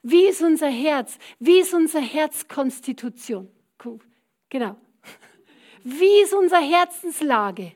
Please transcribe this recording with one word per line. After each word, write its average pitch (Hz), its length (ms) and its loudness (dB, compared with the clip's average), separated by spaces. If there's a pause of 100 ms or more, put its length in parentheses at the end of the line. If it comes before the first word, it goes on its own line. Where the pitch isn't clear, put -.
Wie 339 240 4
ist 381 160 0
unser 320 240 2
Herz? 277 500 -4 (220)
Wie 349 220 6
ist 359 120 -2
unsere 320 300 0
Herzkonstitution? 254 1500 -8 (1000)
Genau. 226 260 -6 (1080)
Wie 370 380 4
ist 381 120 0
unsere 370 260 2
Herzenslage? 277 1160 -2